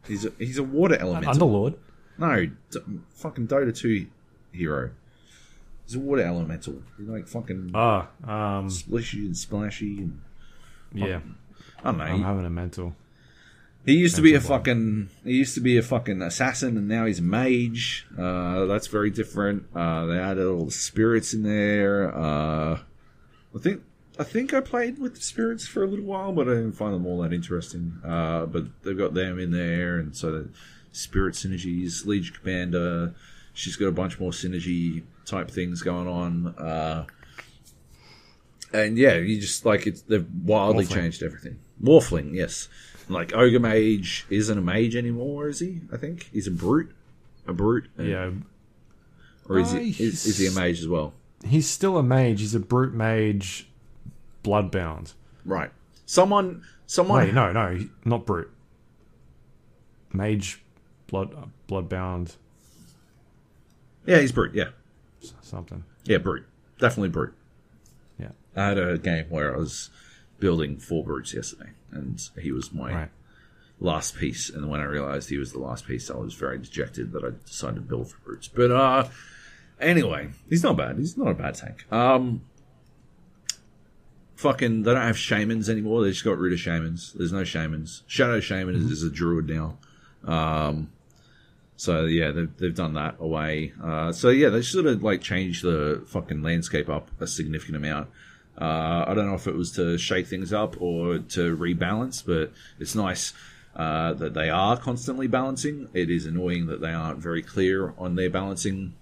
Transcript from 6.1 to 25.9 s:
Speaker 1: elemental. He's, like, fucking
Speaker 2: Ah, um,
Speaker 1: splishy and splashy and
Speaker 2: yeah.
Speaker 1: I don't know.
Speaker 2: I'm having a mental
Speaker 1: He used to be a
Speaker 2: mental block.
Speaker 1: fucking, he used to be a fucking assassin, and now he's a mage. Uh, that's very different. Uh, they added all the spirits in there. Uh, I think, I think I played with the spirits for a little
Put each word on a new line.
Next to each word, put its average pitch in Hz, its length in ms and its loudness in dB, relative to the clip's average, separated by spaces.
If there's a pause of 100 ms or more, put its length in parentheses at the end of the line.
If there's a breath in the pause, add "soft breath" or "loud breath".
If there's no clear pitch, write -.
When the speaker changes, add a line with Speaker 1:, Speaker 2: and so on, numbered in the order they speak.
Speaker 1:
elemental. 82 600 -4 (160)
He's, 104 80 -12
like, 104 220 -10
fucking 92 460 -8
Speaker 2:
Ah, 107 340 2 (160)
um, 101 440 -2
Speaker 1:
splishy 104 580 -6
and 87 100 -4
splashy 104 600 -6
and 78 220 -8 (720 soft breath)
Speaker 2:
yeah. 95 280 -4 (600 loud breath)
Speaker 1:
I - 120 -2
don't 82 60 -2
know. 78 60 -4
Speaker 2:
I'm 87 200 0
having 95 220 0
a 85 40 -4
mental 87 460 -6 (880 soft breath)
Speaker 1:
He 135 120 8
used 170 200 6
to 156 60 4
be 160 80 12
a - 40 10
Speaker 2:
mental 135 140 4
block. 131 140 4
Speaker 1:
fucking, 110 480 0 (120)
he 127 120 -2
used 131 200 2
to 123 60 -2
be 123 180 6
a 110 40 6
fucking 117 400 -2
assassin, 123 540 0
and 101 120 0
now 113 180 2
he's 90 140 0
a - 20 2
mage. 120 840 2 (120)
Uh, 90 460 0
that's 101 240 0
very 104 220 2
different. 101 560 -2 (100)
Uh, 82 300 0
they 85 120 0
added 95 280 0
all 87 180 0
the 69 80 -6
spirits 110 640 2
in 107 100 -2
there. 104 720 2
Uh, 78 600 0 (760 soft breath)
I - 60 -8
think, 190 220 -2 (360)
I 147 60 -4
think 254 300 -4
I 262 60 4
played 247 380 -4
with 254 160 -6
the - 60 -20
spirits 226 480 -4
for - 160 -2
a - 20 0
little 202 200 -4